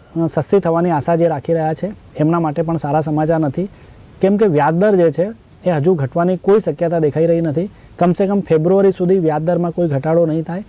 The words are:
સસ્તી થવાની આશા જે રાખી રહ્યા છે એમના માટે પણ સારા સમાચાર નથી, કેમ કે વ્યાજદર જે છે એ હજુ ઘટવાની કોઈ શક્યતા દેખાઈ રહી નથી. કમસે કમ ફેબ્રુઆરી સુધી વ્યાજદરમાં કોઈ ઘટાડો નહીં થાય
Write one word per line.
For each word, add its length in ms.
સસ્તી 320
થવાની 320
આશા 260
જે 120
રાખી 240
રહ્યા 220
છે 180
એમના 240
માટે 220
પણ 140
સારા 240
સમાચાર 400
નથી, 280
કેમ 160
કે 100
વ્યાજદર 500
જે 140
છે 200
એ 40
હજુ 240
ઘટવાની 420
કોઈ 240
શક્યતા 380
દેખાઈ 280
રહી 140
નથી. 300
કમસે 280
કમ 140
ફેબ્રુઆરી 520
સુધી 260
વ્યાજદરમાં 520
કોઈ 180
ઘટાડો 380
નહીં 160
થાય 260